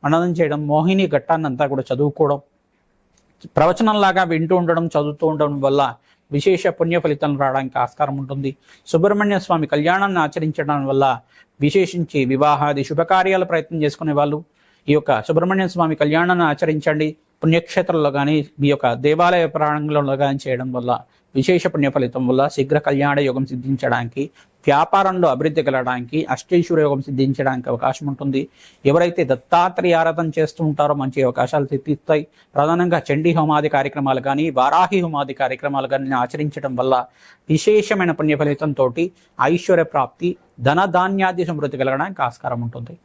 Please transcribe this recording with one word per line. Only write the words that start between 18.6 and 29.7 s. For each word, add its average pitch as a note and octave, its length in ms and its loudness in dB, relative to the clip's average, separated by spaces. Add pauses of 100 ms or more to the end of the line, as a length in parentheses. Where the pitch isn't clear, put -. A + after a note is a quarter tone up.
మీ C#3+ 100 4
యొక్క C3+ 160 0 (180)
దేవాలయ E3+ 400 4 (120)
ప్రాంగణంలో D3 680 0
కానీ C#3 220 -2
చేయడం B2+ 220 -4 (100)
వల్ల B2 140 -2 (460)
విశేష E3+ 340 2
పుణ్య C#3+ 220 0
ఫలితం B2+ 340 -2
వల్ల C3 140 2 (100)
శీఘ్ర C#3 340 0
కళ్యాణ C#3+ 300 0 (120)
యోగం C3 220 -2
సిద్ధించడానికి, B2 720 -4 (440)
వ్యాపారంలో F3+ 680 2
అభివృద్ధి D3+ 340 -2
కలగడానికి, B2+ 520 -2 (160)
అష్టైశ్వర్య E3+ 520 0
యోగం C#3 200 0
సిద్ధించడానికి C3 680 0
అవకాశం C3 400 -2
ఉంటుంది. C3+ 300 -2 (480)
ఎవరైతే F3 400 2
దత్తాత్రేయ F3 680 2